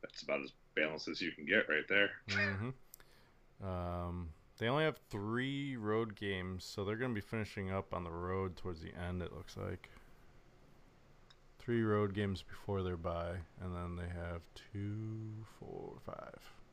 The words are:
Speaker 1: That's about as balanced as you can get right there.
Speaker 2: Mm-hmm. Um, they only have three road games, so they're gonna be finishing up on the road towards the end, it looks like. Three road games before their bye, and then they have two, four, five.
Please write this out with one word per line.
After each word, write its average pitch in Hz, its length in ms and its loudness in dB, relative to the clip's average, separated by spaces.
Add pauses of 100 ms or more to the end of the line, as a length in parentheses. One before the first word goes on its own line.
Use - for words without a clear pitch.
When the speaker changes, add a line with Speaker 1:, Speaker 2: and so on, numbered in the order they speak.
Speaker 1:
That's - 220 -10
about 71 180 2
as 65 100 -6 (240)
balanced 78 320 2
as 78 140 -2
you 85 100 0
can 73 140 -8
get 98 240 6
right 76 180 4
there. 98 220 8 (200)
Speaker 2:
Mm-hmm. - 1400 -2
Um, 87 640 -2 (280)
they 113 100 2
only 143 160 4
have 156 140 2 (120)
three 127 680 0
road 107 380 2
games, 92 480 -2
so - 200 -4
they're 104 140 2
gonna 123 160 0
be 104 80 0
finishing 104 500 -2
up 95 220 0
on 90 100 -2
the 85 80 -4
road 90 460 0
towards 85 240 -4
the 85 140 -8
end, 90 260 0
it 85 120 -4
looks 80 240 -10
like. 95 320 -4 (1700)
Three 117 240 4
road 104 300 6
games 98 300 2
before - 400 0
their 90 140 2
bye, 85 400 0 (240)
and 92 120 -2
then 87 220 -2
they 87 180 -4
have 85 280 -4 (320)
two, 110 720 -4 (140)
four, - 340 -8 (120)
five. - 480 -8 (200)